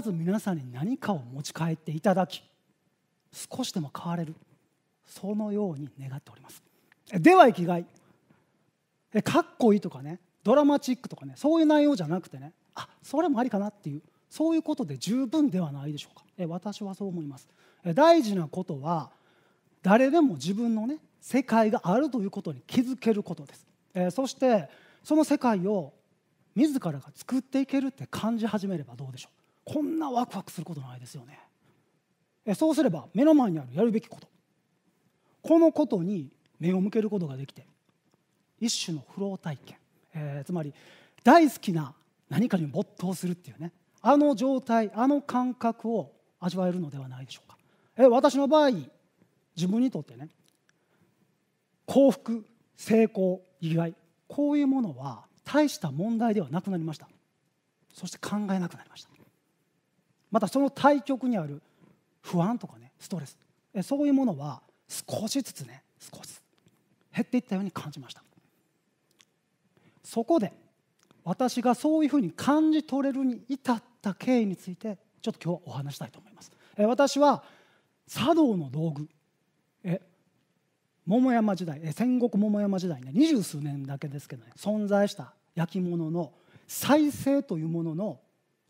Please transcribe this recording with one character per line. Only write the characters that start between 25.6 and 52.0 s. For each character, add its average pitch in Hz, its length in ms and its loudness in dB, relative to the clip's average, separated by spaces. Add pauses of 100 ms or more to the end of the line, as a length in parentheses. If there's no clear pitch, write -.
を 180 260 -4 (640)
自 277 240 2
ら 160 140 -4
が 139 80 -10 (120)
作 - 260 -4
っ - 40 -2
て 269 180 -2
い 269 60 -4
け 269 120 -2
る 269 80 -2
っ 247 40 -6
て - 160 -14
感 226 320 -4
じ 220 80 -2
始 202 200 -4
め 185 100 -4
れ 147 60 -8
ば 120 120 -20
ど 135 140 -14
う - 20 -14
で 127 80 -16
し - 60 -20
ょ - 40 -20
う。 - 60 -20 (300)
こ - 160 -4
ん 311 160 -4
な 294 140 -4
ワ 240 160 0
ク - 100 -12
ワ 185 60 -8
ク - 80 -20
す 170 100 -10
る - 40 -10
こ 170 100 -12
と 139 60 -10
な 127 140 -16
い 123 40 -18
で 123 80 -18
す - 80 -18
よ 127 100 -18
ね。 - 140 -20 (1080)
え、 208 80 -2
そ 320 160 2
う 285 60 2
す 302 80 2
れ 247 60 2
ば 156 240 -6
目 247 120 2
の 320 80 8
前 247 180 4
に 160 80 -4
あ 139 40 -10
る 123 100 -16
や 180 100 0
る 233 80 4
べ 214 80 0
き - 80 -8
こ - 140 -20
と、 - 60 -20 (1120)
こ 330 180 4
の 320 120 8
こ 302 160 0
と 180 160 -2
に 175 280 -6 (280)
目 165 140 0
を 190 60 2
向 196 120 0
け 220 100 0
る 208 80 -2
こ 208 100 -2
と 165 80 -4
が 135 80 -10
で 135 100 -12
き - 80 -16
て、 - 140 -20 (920)
一 - 260 -4
種 165 100 -6
の 135 140 -10
フ - 120 -12
ロ 196 120 -6
ー 180 40 -8
体 151 200 -10
験、 - 200 -20 (360)
え 143 300 -10
ー、 - 20 -20
つ 180 80 -8
ま 170 100 -4
り 143 100 -10 (500)
大 302 260 8
好 - 100 -8
き 180 140 -2
な 151 220 -4 (340)
何 190 180 0
か 202 100 0
に 156 100 -4
没 143 300 -6
頭 180 180 -6
す 180 120 -6
る 180 60 -4
っ - 20 -10
て - 140 -16
い 110 40 -18
う - 60 -18
ね、 165 120 -12 (300)
あ 254 140 4
の 294 200 4
状 262 260 0
態、 226 320 0
あ 233 140 0
の 285 140 2
感 254 340 -2
覚 226 360 -4
を 175 220 -6 (260)
味 175 160 -4
わ 185 140 0
え - 20 0
る 180 80 -4
の 151 120 -8
で 139 80 -12
は 131 80 -12
な 127 140 -14
い 139 40 -14
で - 60 -18
し - 80 -18
ょ - 60 -20
う - 40 -20
か。 - 80 -20 (400)
え、 247 80 8
私 262 300 6
の 277 120 2
場 302 180 6
合、 269 40 4 (880)
自 175 100 0
分 220 140 0
に 262 80 2
と 156 120 -6
っ - 20 -10
て 120 120 -20
ね、 143 140 -16 (1600)
幸 269 240 6